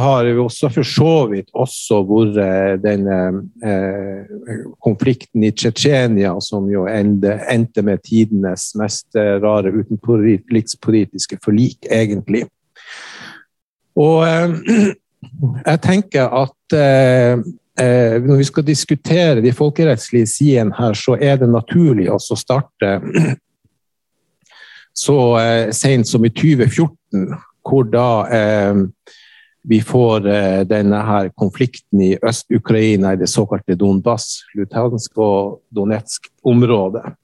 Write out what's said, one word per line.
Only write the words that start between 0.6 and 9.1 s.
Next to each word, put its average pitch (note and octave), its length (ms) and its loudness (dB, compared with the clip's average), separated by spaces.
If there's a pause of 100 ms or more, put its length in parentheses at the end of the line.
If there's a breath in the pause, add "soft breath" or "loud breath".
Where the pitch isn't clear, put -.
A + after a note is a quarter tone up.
for D3 140 -2
så D3+ 240 2 (180)
vidt G2 240 -6
også - 460 -2 (100)
vært, G#2 320 2
eh, F#2+ 400 0
denne, G2 380 0 (420)
eh, G2+ 1000 -8 (180)
konflikten A#2+ 640 -2
i G#2+ 80 2
Tsjetsjenia, A#2 880 0
som G2 320 -6
jo F#2+ 160 -2
endte, G2+ 460 0 (180)
endte A#2 320 -2
med G2 180 0
tidenes G#2 680 -2 (100)
mest, - 340 -8